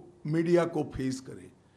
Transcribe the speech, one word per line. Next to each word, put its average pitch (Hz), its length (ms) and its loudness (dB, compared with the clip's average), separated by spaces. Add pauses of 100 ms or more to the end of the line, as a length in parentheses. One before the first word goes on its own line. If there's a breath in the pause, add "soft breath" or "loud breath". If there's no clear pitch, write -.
(260)
मीडिया 170 400 4
को 160 160 -2 (120)
फेस 131 260 -4
करें। 92 300 -16 (260 soft breath)